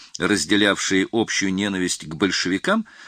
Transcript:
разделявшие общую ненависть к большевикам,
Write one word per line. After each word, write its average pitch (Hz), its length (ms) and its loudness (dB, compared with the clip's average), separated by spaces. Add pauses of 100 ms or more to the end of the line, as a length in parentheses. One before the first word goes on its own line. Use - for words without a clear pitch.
(200)
разделявшие 95 920 2
общую 98 420 0
ненависть 92 540 -4
к 78 60 -10
большевикам, 98 720 0 (220)